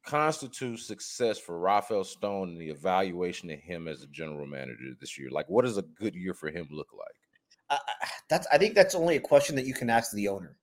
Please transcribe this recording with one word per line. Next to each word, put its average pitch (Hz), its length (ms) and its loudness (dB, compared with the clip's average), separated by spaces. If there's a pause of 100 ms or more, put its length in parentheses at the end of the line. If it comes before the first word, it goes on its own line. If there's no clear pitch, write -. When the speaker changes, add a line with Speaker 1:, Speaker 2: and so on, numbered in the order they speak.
Speaker 1:
constitutes 139 800 -2
success 110 500 -2
for 85 220 -10
Rafael 101 460 2
Stone 98 460 -4
and 82 100 -12
the 80 80 -8
evaluation 90 800 -2
of 73 80 -10
him 82 300 -10
as 76 120 -10
a 71 60 -20
general 76 380 -10
manager 65 560 -10
this - 160 -14
year? 67 120 -12
Like, 71 200 -4
what 117 160 4
does 113 120 -2
a 98 40 -2
good 90 340 -6
year 90 180 -6
for 78 160 -6
him 78 220 -6
look 76 260 -10
like? - 200 -14 (520)
Speaker 2:
I, 185 100 2 (220)
I, - 60 -4 (220)
that's, 170 200 2
I 147 80 8
think 214 180 4
that's 190 200 8
only 165 220 4
a 127 40 0
question 143 360 6
that 131 80 0
you 131 80 -6
can 120 160 -2
ask 117 240 4
the 101 160 0
owner. 92 340 -6